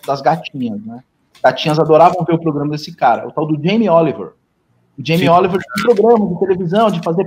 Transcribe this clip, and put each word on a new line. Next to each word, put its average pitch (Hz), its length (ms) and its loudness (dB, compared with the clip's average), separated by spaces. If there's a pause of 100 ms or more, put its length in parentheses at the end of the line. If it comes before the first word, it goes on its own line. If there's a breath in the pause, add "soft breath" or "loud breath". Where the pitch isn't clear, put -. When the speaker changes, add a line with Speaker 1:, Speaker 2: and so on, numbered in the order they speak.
Speaker 1:
das - 160 -4
gatinhas, 127 600 -2
né? 117 200 -18 (400)
Gatinhas 147 360 0
adoravam 165 440 4
ver 170 100 -2
o 165 60 0
programa 147 320 -4
desse 151 240 -10
cara, 117 320 0
o 120 40 -14
tal 151 160 -4
do 151 140 -4
Jamie 202 280 0
Oliver. 143 380 0 (680)
O 143 60 -10
Jamie 165 200 0
Speaker 2:
Sim. 180 60 2
Speaker 1:
Oliver 180 300 4 (160)
tinha 240 160 0
um 226 40 2
programa 214 380 2
de 175 60 -8
televisão, 190 520 0
de 170 100 -4
fazer 175 260 -2